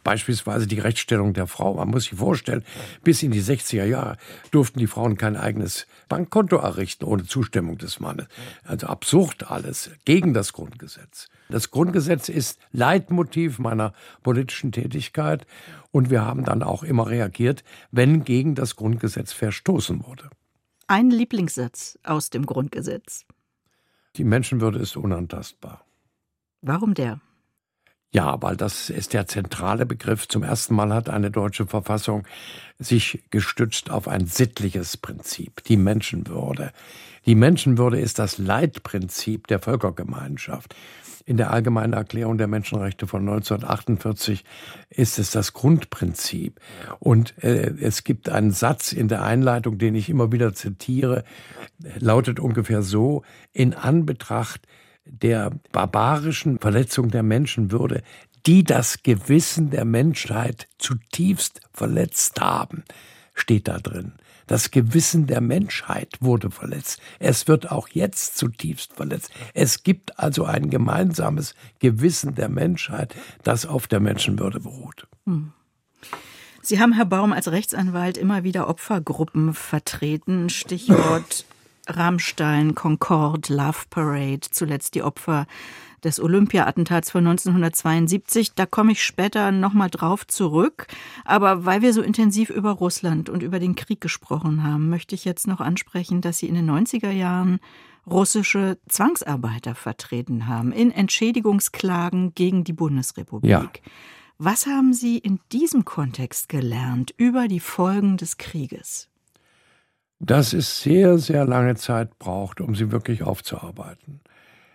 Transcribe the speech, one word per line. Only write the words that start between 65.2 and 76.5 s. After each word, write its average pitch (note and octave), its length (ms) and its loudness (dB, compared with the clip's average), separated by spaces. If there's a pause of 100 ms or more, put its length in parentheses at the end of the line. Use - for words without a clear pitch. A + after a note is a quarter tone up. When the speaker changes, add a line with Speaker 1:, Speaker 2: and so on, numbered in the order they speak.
Speaker 1:
der B2 160 0
Menschheit - 800 -2
wurde A#2 300 2
verletzt. - 500 -10 (180)
Es D#3+ 300 0
wird D#3 220 4
auch - 180 -4
jetzt - 480 -4
zutiefst - 580 -6
verletzt. - 360 -8 (220)
Es - 300 0
gibt - 360 0
also - 260 0
ein D3+ 260 -2
gemeinsames D#3+ 840 0 (260)
Gewissen C3+ 540 2
der A2 140 -2
Menschheit, D3+ 640 -2 (280)
das A#2 240 0
auf C#3 200 -4
der G#2 140 2
Menschenwürde G2+ 600 -2
beruht. - 460 -16 (200)
Speaker 2:
Hm. D#3 260 -2 (1120)